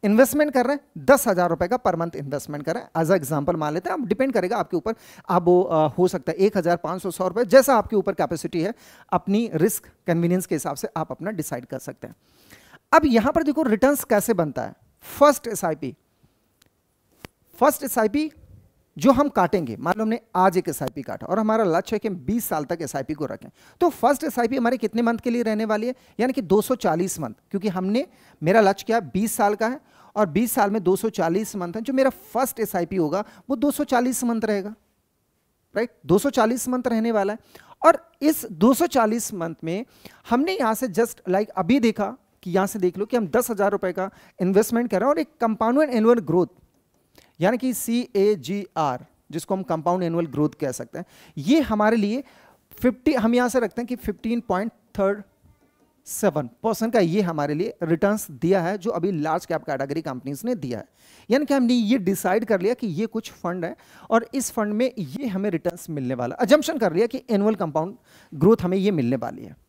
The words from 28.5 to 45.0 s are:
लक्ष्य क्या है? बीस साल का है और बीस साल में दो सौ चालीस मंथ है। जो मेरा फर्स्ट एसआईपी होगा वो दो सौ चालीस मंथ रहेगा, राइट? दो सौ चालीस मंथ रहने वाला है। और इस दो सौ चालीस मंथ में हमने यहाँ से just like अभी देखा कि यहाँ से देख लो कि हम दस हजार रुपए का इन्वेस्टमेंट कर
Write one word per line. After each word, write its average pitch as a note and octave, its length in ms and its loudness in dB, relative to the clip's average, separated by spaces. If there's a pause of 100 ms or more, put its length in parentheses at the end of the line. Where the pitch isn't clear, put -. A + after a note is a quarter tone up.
लक्ष्य G3 260 2
क्या A3+ 100 0
है? F3 140 -4
बीस G#3 220 -2
साल G#3 220 2
का A3 140 -2
है C4+ 120 -6 (360)
और G#3 100 4
बीस G3+ 260 0
साल G3+ 180 2
में G#3+ 120 -2
दो F#3 140 4
सौ A3+ 120 -2
चालीस G3+ 480 -2
मंथ F3 180 -8
है। A3 60 -6
जो C4 120 -6
मेरा C4 180 2
फर्स्ट - 500 -4
एसआईपी F#3 360 -2
होगा F3 280 0 (260)
वो C4+ 60 0
दो C#4+ 140 2
सौ D4 140 -2
चालीस B3 400 0
मंथ A#3 200 0
रहेगा, G#3 300 -2 (1040)
राइट? A#3+ 140 -2 (160)
दो F3 120 4
सौ C#4+ 120 2
चालीस A#3+ 380 0
मंथ B3+ 180 -2
रहने A#3 260 0
वाला G3+ 200 0
है। A#3 60 -8 (480)
और - 260 2 (100)
इस D4+ 300 0
दो G#3 220 4
सौ E4+ 120 2
चालीस A3+ 480 0
मंथ E3 200 -6 (100)
में F3+ 220 -6 (440)
हमने C#4+ 220 2
यहाँ A3+ 220 0
से B3+ 140 -4
just G#3+ 280 -2
like G3 320 0
अभी F#3+ 320 0
देखा A3 360 0 (260)
कि F3+ 80 -10
यहाँ F#3 160 2
से G#3 120 -8
देख F3+ 200 0
लो G#3 80 -4
कि B3+ 100 -4
हम G#3+ 120 0
दस A#3 220 0
हजार G3+ 220 0
रुपए F#3 200 -2
का F#3+ 180 -6 (300)
इन्वेस्टमेंट G#3+ 500 2
कर F#3 100 0